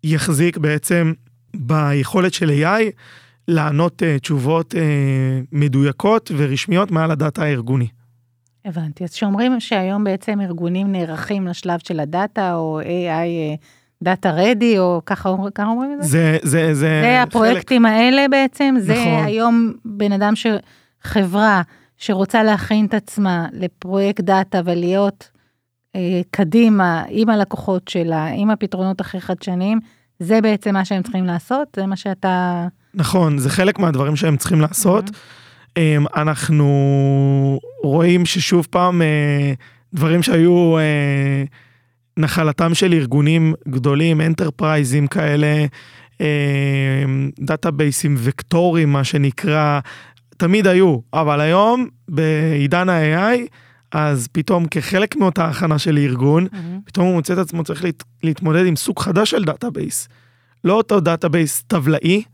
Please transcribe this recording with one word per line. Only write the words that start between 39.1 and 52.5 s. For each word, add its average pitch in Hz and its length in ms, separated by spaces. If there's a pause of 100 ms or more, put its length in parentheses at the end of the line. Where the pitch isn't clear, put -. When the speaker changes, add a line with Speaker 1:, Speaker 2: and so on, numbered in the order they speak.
Speaker 1:
דברים 160 280
שהיו, 170 560
אה, 139 680 (720)
נחלתם 165 580
של 180 180
ארגונים 156 640 (140)
גדולים, 143 520
אנטרפרייזים 151 840
כאלה, 151 580 (560)
אה, 151 60 (1120)
דאטאבייסים 147 800
וקטוריים, 160 720
מה 139 120
שנקרא, 147 760 (560)
תמיד 185 300
היו, 180 320 (140)
אבל 147 280
היום, 208 460 (220)
בעידן 156 800